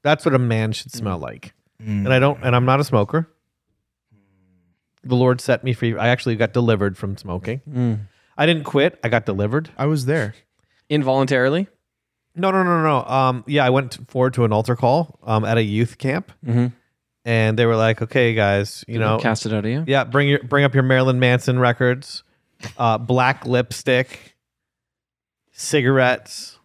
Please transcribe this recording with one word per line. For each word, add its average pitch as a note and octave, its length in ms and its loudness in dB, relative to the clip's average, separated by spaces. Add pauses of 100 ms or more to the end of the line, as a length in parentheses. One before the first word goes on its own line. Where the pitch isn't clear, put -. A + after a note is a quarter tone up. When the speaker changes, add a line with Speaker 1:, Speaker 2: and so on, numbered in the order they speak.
Speaker 1:
That's D3 220 0
what D3+ 80 4
a C3 60 4
man A2+ 340 0
should - 180 -12
smell G2+ 280 -6
Speaker 2:
Mm. - 20 -10
Speaker 1:
like. - 320 -14 (280)
Speaker 3:
Mm. G#2 240 -4
Speaker 1:
And C3 80 2
I B2+ 60 4
don't, C#3+ 240 2
and B2 120 2
I'm B2 100 2
not C3 140 2
a D3 40 0
smoker. C3+ 460 0 (1700)
The B2+ 120 -2
Lord B2+ 240 2
set - 240 -2
me B2+ 100 -2
free. A2+ 220 -2
I A#2 140 0
actually A#2+ 260 0
got A2 180 -2
delivered G#2+ 440 0
from G2 200 -8
smoking. G2 520 -8
Speaker 2:
Mm. A#2+ 300 -2 (380)
Speaker 1:
I D3 100 2
didn't D#3+ 160 0
quit. C#3+ 400 0
I A#2 60 -4
got A2+ 160 0
delivered. G#2+ 520 -4
Speaker 3:
I C3+ 80 -2
was D3 220 -2
there. C3 260 -2 (560)
Speaker 2:
Involuntarily? C3+ 760 0 (680)
Speaker 1:
No, F#3 160 0
no, F#3+ 120 2
no, F3 180 2
no, - 20 0
no. D3 220 2
Um, B2+ 420 0
yeah, C#3+ 180 2
I B2+ 40 4
went C3 240 0
to, - 120 -16
forward B2+ 280 -2
to B2 100 2
an A2 80 2
altar A2 240 0
call, C#3+ 480 0
um, A2 220 0
at A2+ 120 0
a A2+ 60 2
youth G#2+ 340 -2
camp. D3 340 -6 (140)
Speaker 2:
Mm-hmm. A#2+ 220 0 (560)
Speaker 1:
And A2 360 0
they A#2 80 4
were A2+ 80 2
like, A2 260 0
"Okay, A#2 320 0
guys, G2+ 540 0
you A2+ 60 -10
Speaker 2:
Did A2+ 80 -2
they A2 40 0
Speaker 1:
know, A2 140 0
Speaker 2:
cast A2+ 260 -2
it G#2+ 80 -2
out G#2 100 -2
of G#2+ 60 -4
you? C#3+ 160 -4
Speaker 1:
yeah, C3+ 200 0
bring C#3 220 0
your, C#3+ 140 2
bring C#3+ 220 0
up C3 100 0
your C3+ 80 4
Marilyn C3 380 2
Manson B2+ 400 2
records, B2 640 0 (560)
uh, A2+ 180 2
black B2 480 0
lipstick, B2+ 880 -2 (1160)
cigarettes." - 1120 -2